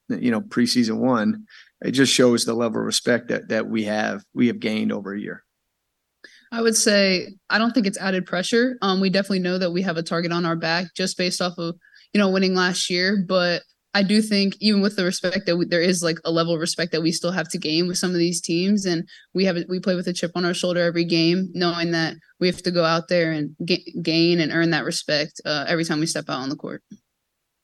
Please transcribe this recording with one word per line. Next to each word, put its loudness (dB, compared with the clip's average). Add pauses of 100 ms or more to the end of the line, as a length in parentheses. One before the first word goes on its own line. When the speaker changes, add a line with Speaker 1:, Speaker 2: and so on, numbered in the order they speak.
Speaker 1:
you -2
know, 0
preseason 0
one, 0 (360)
it -4
just 4
shows 4
the -2
level -2
of -4
respect -2
that, -4
that -2
we -2
have, -4 (100)
we 4
have -2
gained -2
over -6
a -8
year. -12 (1040)
Speaker 2:
I -4
would 4
say, 4 (220)
I 2
don't 2
think 2
it's -2
added -2
pressure. 0
Um, 2
we 2
definitely 0
know 0
that -2
we 0
have -2
a -2
target -2
on 0
our 0
back -2
just -4
based -2
off -4
of, -6 (360)
you 2
know, 4
winning 2
last 0
year. 0
But 0 (320)
I 2
do 4
think 0
even 2
with 0
the 0
respect -2
that 2
we, 0
there 2
is, 2
like, 0
a -2
level 2
of -2
respect -4
that -2
we 2
still -2
have -4
to -6
gain 0
with -4
some 0
of 0
these 0
teams. 0
And -2 (260)
we 2
have, 2 (100)
we -2
play 0
with -4
a -2
chip -4
on -2
our 0
shoulder 0
every 2
game, 2
knowing 0
that -2 (240)
we 2
have -2
to -2
go 2
out 2
there 2
and -4 (100)
ga-, -2
gain 4
and 0
earn 2
that 0
respect, -4
uh, -4
every 0
time -2
we 0
step -6
out -4
on -6
the -6
court. -10 (800)